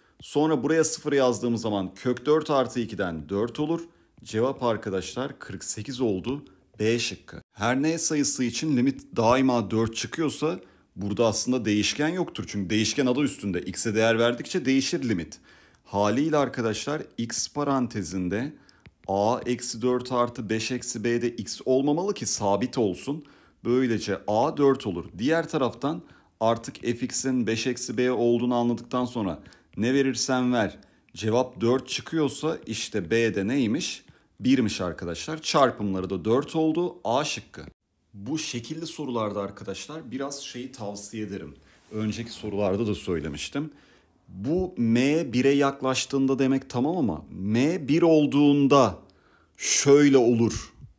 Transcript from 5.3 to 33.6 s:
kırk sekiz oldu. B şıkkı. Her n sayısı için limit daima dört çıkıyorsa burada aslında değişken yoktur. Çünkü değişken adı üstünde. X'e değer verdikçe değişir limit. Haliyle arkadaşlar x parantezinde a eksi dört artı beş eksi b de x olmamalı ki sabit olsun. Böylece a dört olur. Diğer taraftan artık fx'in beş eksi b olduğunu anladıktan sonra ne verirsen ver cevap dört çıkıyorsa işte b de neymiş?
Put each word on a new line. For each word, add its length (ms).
kırk 240
sekiz 380
oldu. 440
B 200
şıkkı. 420
Her 300
n 160
sayısı 460
için 340
limit 380
daima 560
dört 240
çıkıyorsa 640
burada 300
aslında 400
değişken 440
yoktur. 380
Çünkü 220
değişken 360
adı 160
üstünde. 400
X'e 340
değer 240
verdikçe 460
değişir 440
limit. 300
Haliyle 540
arkadaşlar 640
x 360
parantezinde 1000
a 380
eksi 360
dört 300
artı 380
beş 220
eksi 320
b 180
de 80
x 360
olmamalı 480
ki 120
sabit 520
olsun. 480
Böylece 600
a 300
dört 300
olur. 180
Diğer 320
taraftan 520
artık 360
fx'in 720
beş 200
eksi 300
b 140
olduğunu 440
anladıktan 500
sonra 380
ne 160
verirsen 600
ver 240
cevap 480
dört 280
çıkıyorsa 760
işte 460
b 240
de 120
neymiş? 580